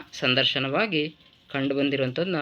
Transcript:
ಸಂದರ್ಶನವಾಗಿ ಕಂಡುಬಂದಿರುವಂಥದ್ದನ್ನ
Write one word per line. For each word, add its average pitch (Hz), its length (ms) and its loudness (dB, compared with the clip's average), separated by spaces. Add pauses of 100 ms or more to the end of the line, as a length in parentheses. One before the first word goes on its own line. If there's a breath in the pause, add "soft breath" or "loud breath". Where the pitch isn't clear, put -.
(120)
ಸಂದರ್ಶನವಾಗಿ 143 1040 0 (360)
ಕಂಡುಬಂದಿರುವಂಥದ್ದನ್ನ 139 920 0